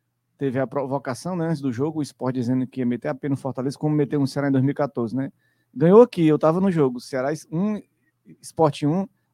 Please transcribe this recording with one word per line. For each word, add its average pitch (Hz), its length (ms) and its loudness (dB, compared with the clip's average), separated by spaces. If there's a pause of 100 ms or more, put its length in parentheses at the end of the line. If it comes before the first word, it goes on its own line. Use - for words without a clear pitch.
(380)
teve 135 220 -2
a 135 80 0
provocação, 139 680 -6
né, 165 120 -2
antes 160 140 -2
do 135 100 -4
jogo, 151 280 -4
o 147 40 -2
Sport 123 320 -6
dizendo 127 320 -2
que - 140 -10
ia 123 40 -2
meter 120 220 -4
a 147 80 -4
pena 139 180 -6
no 131 40 -2
Fortaleza, 127 400 -6
como 151 180 -2
meteu 147 240 0
no 139 80 0
Ceará 143 220 -4
em - 20 0
dois 131 120 2
mil 139 80 2
e 139 40 -4
quatorze, 123 400 -4
né? 135 160 -6 (420)
Ganhou 180 280 8
aqui, 180 260 4
eu 151 120 4
tava 160 200 2
no 196 120 2
jogo, 131 280 2
Ceará 131 300 -6 (200)
um, 165 300 -4 (600)
Sport - 420 0
um, 165 200 0
o - 40 -10 (260)